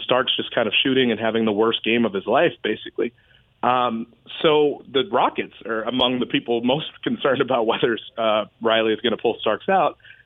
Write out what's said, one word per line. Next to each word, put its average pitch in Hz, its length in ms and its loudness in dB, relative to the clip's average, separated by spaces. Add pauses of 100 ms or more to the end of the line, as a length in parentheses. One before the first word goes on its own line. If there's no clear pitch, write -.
Starks 127 320 0
just - 180 -8
kind 117 140 0
of - 140 -2
shooting 131 280 2
and 107 80 -2
having 113 280 0
the 107 60 2
worst 110 300 0
game 117 220 2
of 101 80 -2
his 98 140 -6
life, 120 260 2 (100)
basically. - 520 -6 (480)
Um, 120 460 0 (340)
so 151 500 2
the 131 180 2
Rockets 120 440 -2 (100)
are 110 200 -4
among 127 340 0
the 117 80 -2
people 120 340 -2
most 131 280 -2 (140)
concerned 131 380 0
about 123 260 0
whether, 113 300 0 (220)
uh, 107 260 2 (160)
Riley 113 320 2
is 104 80 -2
gonna 110 160 0
pull 110 240 -2
Starks 107 300 -2
out, 180 260 2 (300)